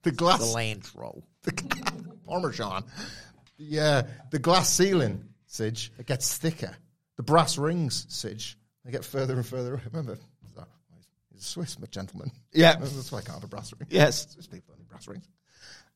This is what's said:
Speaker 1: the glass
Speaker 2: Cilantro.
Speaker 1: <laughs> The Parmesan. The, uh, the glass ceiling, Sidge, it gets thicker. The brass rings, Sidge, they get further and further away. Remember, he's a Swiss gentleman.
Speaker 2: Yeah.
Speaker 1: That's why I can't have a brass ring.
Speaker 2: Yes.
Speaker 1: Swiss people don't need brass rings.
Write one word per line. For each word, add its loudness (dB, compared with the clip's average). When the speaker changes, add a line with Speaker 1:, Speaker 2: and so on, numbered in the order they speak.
Speaker 1:
the 2
glass 4
Speaker 2:
Cilantro. -4
Speaker 1:
<laughs> -20
The -2
Parmesan. -2
The, -4
uh, 6
the 0
glass 6
ceiling, 4
Sidge, -4
it -14
gets -2
thicker. -4
The -6
brass 6
rings, -2
Sidge, -10
they -12
get -6
further -2
and 0
further -6
away. -8
Remember, -8
he's -20
a -14
Swiss -8
gentleman. -10
Speaker 2:
Yeah. 8
Speaker 1:
That's -8
why -8
I -10
can't -12
have -12
a -14
brass -12
ring. -12
Speaker 2:
Yes. 4
Speaker 1:
Swiss -20
people -20
don't -20
need -20
brass -20
rings. -14